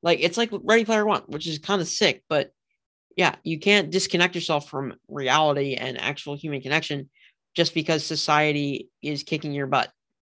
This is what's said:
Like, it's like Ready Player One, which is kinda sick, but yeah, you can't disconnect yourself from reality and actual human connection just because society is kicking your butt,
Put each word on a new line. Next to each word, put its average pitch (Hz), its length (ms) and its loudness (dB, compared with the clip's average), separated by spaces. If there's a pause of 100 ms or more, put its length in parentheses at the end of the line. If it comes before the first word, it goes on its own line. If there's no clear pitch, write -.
Like, 170 200 2
it's 170 160 2
like 233 140 0
Ready 220 340 2
Player 214 200 2
One, 208 220 0
which 156 180 -8
is 156 140 -6
kinda 190 260 0
sick, - 440 0
but 147 220 0 (640)
yeah, 175 280 2
you 160 160 -4
can't 185 320 4
disconnect 180 420 2
yourself 160 360 -2
from 135 260 -6 (120)
reality 139 680 2
and 127 240 -6
actual 143 360 -6
human 143 260 -8
connection 139 480 -2 (440)
just 170 200 0
because 156 320 0
society 151 840 0 (120)
is 147 220 -6
kicking 151 300 -4
your 143 140 -4
butt, 135 240 0 (340)